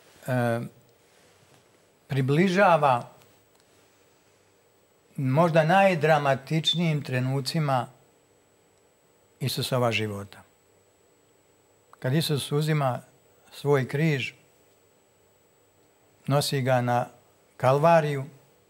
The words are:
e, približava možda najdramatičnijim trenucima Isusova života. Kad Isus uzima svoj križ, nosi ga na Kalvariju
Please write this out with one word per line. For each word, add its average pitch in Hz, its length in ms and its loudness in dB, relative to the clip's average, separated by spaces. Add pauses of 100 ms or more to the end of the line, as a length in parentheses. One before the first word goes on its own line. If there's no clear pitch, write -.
(280)
e, 120 320 -2 (1500)
približava 147 1000 2 (2000)
možda 156 480 2
najdramatičnijim 156 1400 2
trenucima 131 840 -2 (1500)
Isusova 123 520 -2
života. 107 520 -8 (1600)
Kad 131 140 -2
Isus 151 380 -2
uzima 147 500 -2 (500)
svoj 139 360 0
križ, 143 440 -2 (2000)
nosi 139 340 0
ga 127 200 0
na 120 260 -2 (500)
Kalvariju 147 680 2 (440)